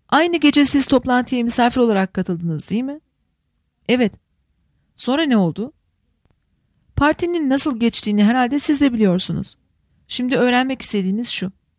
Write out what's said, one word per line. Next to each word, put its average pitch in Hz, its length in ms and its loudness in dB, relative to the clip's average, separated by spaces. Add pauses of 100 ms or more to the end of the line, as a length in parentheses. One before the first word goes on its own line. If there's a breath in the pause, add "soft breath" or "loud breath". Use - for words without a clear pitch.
Aynı 339 280 2
gece 294 280 4
siz 269 200 0
toplantıya 247 580 0
misafir 240 380 0
olarak 202 320 2
katıldınız, 170 560 -4
değil 220 140 -2
mi? 285 160 -8 (880)
Evet. 240 260 0 (800)
Sonra 277 280 -2
ne 254 140 2
oldu? 196 360 -2 (1200)
Partinin 311 540 0
nasıl 269 300 0
geçtiğini 208 440 0
herhalde 247 360 2
siz 285 220 0
de 277 120 2
biliyorsunuz. 180 640 0 (500)
Şimdi 254 300 -4
öğrenmek 247 440 0
istediğiniz 202 480 -4
şu. 185 220 -8 (280)